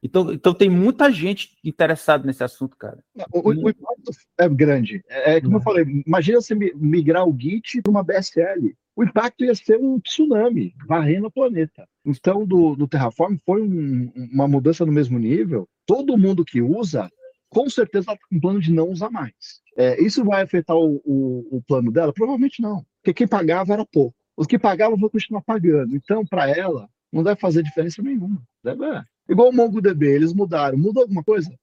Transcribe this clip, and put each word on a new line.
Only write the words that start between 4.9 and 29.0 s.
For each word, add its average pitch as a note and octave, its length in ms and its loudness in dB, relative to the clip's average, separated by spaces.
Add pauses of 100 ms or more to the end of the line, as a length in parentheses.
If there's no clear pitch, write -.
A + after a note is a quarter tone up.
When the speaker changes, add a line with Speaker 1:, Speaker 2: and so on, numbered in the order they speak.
Speaker 2:
É, C3+ 260 0
é D#3+ 60 2
como F#3 160 2
eu - 20 2
Speaker 3:
É. - 40 -8
Speaker 2:
falei, D#3 440 0
imagina F#3 320 2
você A3 160 -4
mi-, G3+ 180 -2
migrar D#3+ 540 2
o D3 100 0
Git G3+ 440 -6
pra G#3 100 0
uma G3+ 100 2
B F3+ 120 -4
S F#3+ 260 -4
L. F#3 340 -2 (220)
O A3+ 80 0
impacto A#3 400 -2
ia B3 100 2
ser A3 240 2
um C4 220 0
tsunami, A3+ 760 0 (140)
varrendo E3 400 0
o G#3+ 40 -10
planeta. F3 540 -2 (200)
Então, F#3+ 400 0
do, E3+ 320 2
do C#3+ 100 -2
Terraform D3+ 480 -2 (100)
foi G3 160 0
um, C#3+ 480 -2 (220)
uma C#3 160 2
mudança D3 380 2
no D#3 80 0
mesmo B2+ 260 0
nível. C3 480 -2 (180)
Todo C4 320 4
mundo F#3+ 280 4
que A#2+ 160 -2
usa, D3 500 -2 (380)
com C4 200 2
certeza G#3 360 0
tá G#3 120 -6 (120)
com F3 100 0
plano F#3+ 220 0
de E3 100 0
não E3 180 2
usar F#3+ 200 -6
mais. E3+ 240 -8 (420)
É, B2+ 260 2
isso A3 220 0
vai G3 200 2
afetar E3 340 0
o, D#3 260 0
o, C3 540 -4
o A#2+ 100 -6
plano B2 240 0
dela? D3+ 220 0
Provavelmente B3 480 -2
não. G#3 240 -6 (180)
Porque F3 100 0
quem A#3+ 140 0
pagava F#3 460 0
era G#3+ 120 -4
pouco. C3+ 300 0 (220)
Os D3+ 100 -2
que A#3+ 100 0
pagavam G#3+ 400 2
vão G#3 120 0
continuar G#3+ 320 -6
pagando. D#3+ 520 0
Então, G3+ 320 -4
pra D3+ 240 -2
ela, C#3+ 380 -4 (240)
não D#3+ 100 -2
deve G3+ 160 0
fazer E3+ 260 0
diferença D#3+ 380 -6
nenhuma. G3+ 400 -4 (220)
Deve, C3 220 -6
é. B3 180 -8 (260)